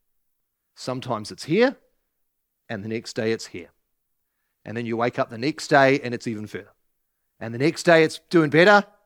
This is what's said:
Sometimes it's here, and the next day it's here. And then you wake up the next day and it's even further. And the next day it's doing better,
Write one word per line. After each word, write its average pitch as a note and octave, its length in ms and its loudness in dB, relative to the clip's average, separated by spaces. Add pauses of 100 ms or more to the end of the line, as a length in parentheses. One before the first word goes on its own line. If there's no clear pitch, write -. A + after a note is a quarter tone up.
(760)
Sometimes B2 560 -10
it's - 140 -18
here, A3+ 320 0 (920)
and G#2+ 140 -10
the A2 60 -10
next A2+ 240 -10
day A2+ 180 -4
it's A2 160 -8
here. E2+ 220 -18 (920)
And G#2+ 140 -12
then A#2+ 80 -8
you A2+ 100 -6
wake A#2+ 220 -2
up C3+ 140 -4
the A2+ 80 -14
next D3 300 -6
day C#3 320 4
and A#2+ 120 -8
it's A#2+ 140 -10
even G#2+ 180 -8
further. G2+ 280 -16 (640)
And A2+ 160 -12
the A#2+ 40 -10
next D3+ 240 -2
day E3 200 6
it's D#3 160 -2 (100)
doing D#3+ 220 4
better, G3 320 6 (220)